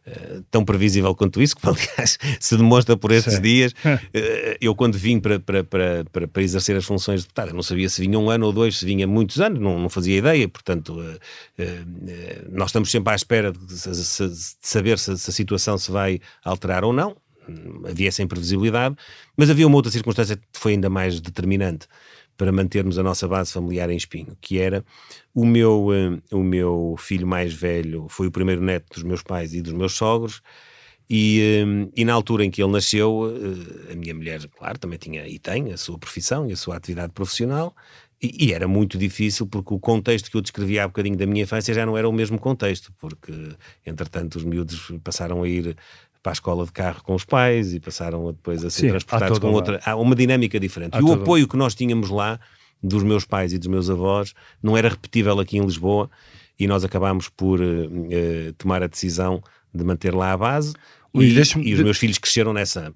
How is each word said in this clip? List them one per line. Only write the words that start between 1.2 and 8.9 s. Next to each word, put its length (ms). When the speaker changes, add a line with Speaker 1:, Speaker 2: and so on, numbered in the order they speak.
Speaker 1:
isso, 140
que 80
<laughs> 20
aliás 520
se 200
demonstra 400
por 160
estes 220
Speaker 2:
Sim. 80
Speaker 1:
dias, 360
Speaker 2:
<laughs> 340
Speaker 1:
eh, 460
eu 160
quando 220
vim 240
para, 180
para, 240
para, 480
para, 160
para 160
exercer 320
as 80
funções 380
de 60
deputado, 240
eu 40
não 80
sabia 240
se 140
vinha 180
um 100
ano 180
ou 40
dois, 280
se 60
vinha 220